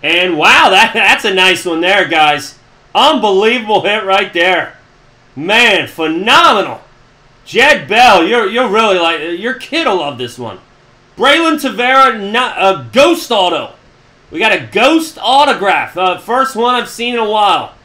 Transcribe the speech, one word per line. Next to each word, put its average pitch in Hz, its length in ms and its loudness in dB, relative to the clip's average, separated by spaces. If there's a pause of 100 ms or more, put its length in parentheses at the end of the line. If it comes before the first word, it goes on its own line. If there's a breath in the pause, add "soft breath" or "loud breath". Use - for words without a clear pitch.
And 170 340 0
wow, 240 320 4
that, 208 220 2
<laughs> - 20 -14
that's 226 320 0
a 202 80 -2
nice 185 320 0
one 165 160 -4
there, 185 260 0
guys. 151 520 0 (340)
Unbelievable 220 880 2
hit 208 240 -2
right 190 260 0
there. 175 460 -2 (580)
Man, 190 520 0
phenomenal. 190 960 0 (640)
Jed 214 440 0
Bell, 208 380 4
you're, 220 220 0
you're 233 220 -2
really 208 280 2
like, 165 420 -4
your 240 160 -6
kid'll 269 420 -4
love 143 200 -6
this 123 200 -10
one. 110 220 -12 (580)
Braylon 302 420 0
Tavera, 247 720 0
not, 240 260 -4
a 160 340 0
ghost 330 400 2
auto. 170 420 -2 (580)
We 160 80 -10
got 214 140 2
a 143 180 -4
ghost 311 500 0
autograph. 202 760 0
Uh, 180 200 -2
first 240 380 -2
one 247 200 0
I've 233 140 -6
seen 240 260 -8
in 233 40 -2
a 220 100 -4
while. 196 440 0 (120)